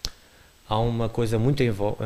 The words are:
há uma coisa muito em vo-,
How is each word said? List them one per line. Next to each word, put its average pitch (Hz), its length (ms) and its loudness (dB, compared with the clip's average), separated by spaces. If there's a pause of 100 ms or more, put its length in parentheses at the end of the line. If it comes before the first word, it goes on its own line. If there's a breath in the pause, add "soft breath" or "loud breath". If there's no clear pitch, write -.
(680 loud breath)
há 107 100 0
uma 117 300 0
coisa 113 300 0
muito 135 240 2
em 120 80 4
vo-, 104 360 -2